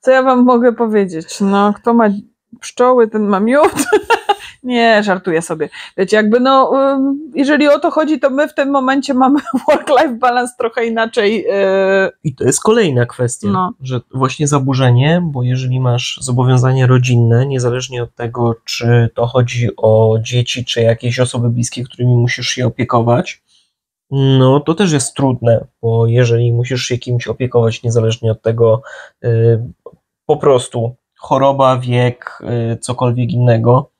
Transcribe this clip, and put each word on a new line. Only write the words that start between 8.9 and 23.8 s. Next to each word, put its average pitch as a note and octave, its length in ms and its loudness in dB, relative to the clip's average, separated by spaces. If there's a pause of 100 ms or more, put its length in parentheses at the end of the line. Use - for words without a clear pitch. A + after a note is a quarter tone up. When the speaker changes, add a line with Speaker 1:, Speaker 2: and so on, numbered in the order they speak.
Speaker 1:
mamy C4 260 2 (120)
<laughs> B3+ 160 -2
work-life D4+ 460 2
balance B3 440 -2
trochę A#3 280 -4
inaczej, A3+ 560 -2
yy. F#3+ 680 0 (140)
Speaker 2:
I D#3 100 -4
to - 100 -8
jest B2 180 0
kolejna E3+ 440 2
kwestia, B2 420 -6
Speaker 1:
No. F#3 320 -2
Speaker 2:
że C3 200 -6 (140)
właśnie C3 320 -2
zaburzenie, C3+ 760 2
bo C#3 180 -6
jeżeli B2+ 380 -2
masz B2 420 -4
zobowiązanie B2+ 640 2
rodzinne, B2 600 2
niezależnie B2+ 560 -4
od A#2 120 -12
tego, A#2 400 -4 (100)
czy A#2 500 0
to A#2 120 0
chodzi B2 500 -2
o A2 440 2
dzieci, B2 440 -4
czy - 180 -4
jakieś A#2+ 380 0
osoby B2 300 -2
bliskie, A#2+ 340 -6
którymi B2 320 0
musisz A#2+ 320 -2
się B2+ 180 -4
opiekować, A#2+ 760 -2 (680)